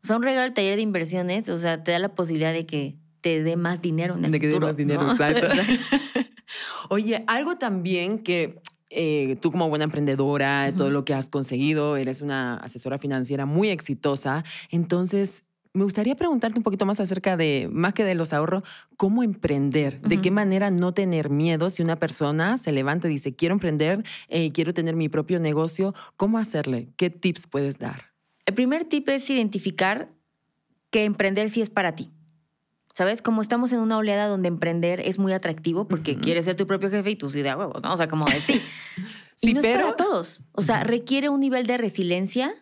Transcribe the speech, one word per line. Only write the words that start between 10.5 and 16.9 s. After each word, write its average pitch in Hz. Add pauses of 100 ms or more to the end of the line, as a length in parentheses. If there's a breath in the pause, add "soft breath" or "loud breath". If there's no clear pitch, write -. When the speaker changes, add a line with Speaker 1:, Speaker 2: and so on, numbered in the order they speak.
Speaker 1:
Ujú. 180
Speaker 2:
todo 139
lo 139
que 147
has 135
conseguido, 147
eres 131
una 131
asesora 127
financiera 135
muy 175
exitosa. 143 (280 loud breath)
Entonces, 180 (300)
me 190
gustaría 214
preguntarte 247
un 226
poquito 196
más 208